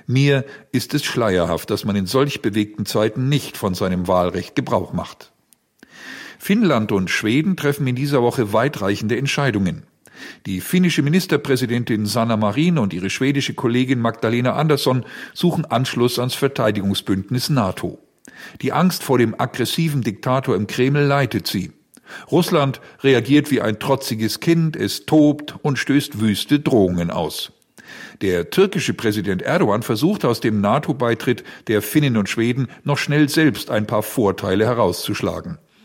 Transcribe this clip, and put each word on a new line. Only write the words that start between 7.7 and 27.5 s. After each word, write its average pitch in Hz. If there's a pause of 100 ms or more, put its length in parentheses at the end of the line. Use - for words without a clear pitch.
in 123
dieser 139
Woche 120
weitreichende 110
Entscheidungen. 120 (600)
Die 95
finnische 180
Ministerpräsidentin 127
Sanna 113
Marin 139
und 101
ihre 92
schwedische 139
Kollegin 127
Magdalena 117
Andersson 135 (300)
suchen 175
Anschluss 123
ans 123
Verteidigungsbündnis 107
nato. 107 (640)
Die 127
Angst 165
vor 127
dem 113
aggressiven 135
Diktator 127
im 101
Kreml 139
leitet 139
sie. 90 (580)
Russland 151 (220)
reagiert 135
wie 123
ein 110
trotziges 113
Kind, 160
es 104
tobt 147
und 135
stößt 135
wüste 110
Drohungen 90
aus. - (720)